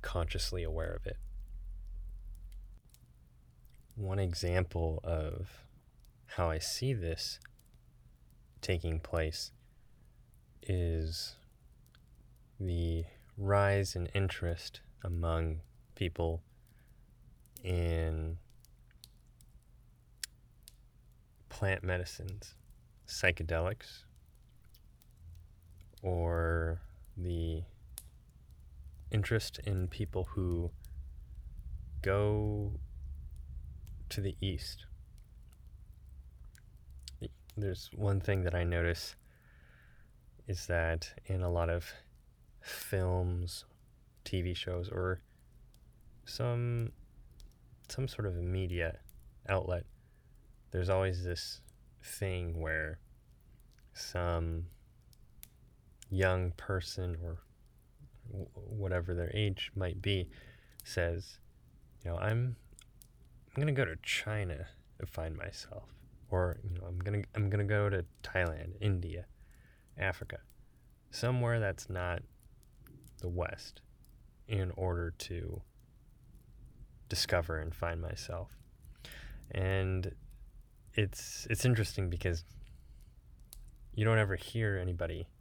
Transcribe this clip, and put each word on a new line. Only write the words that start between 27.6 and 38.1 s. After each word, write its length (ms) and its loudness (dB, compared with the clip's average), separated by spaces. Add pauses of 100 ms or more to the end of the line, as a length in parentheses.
interest 520 2
in 220 2
people 460 -2
who 380 2 (1300)
go 720 4 (1400)
to 120 -2
the 200 0
East. 460 -2 (2750)
There's 380 -2
one 260 4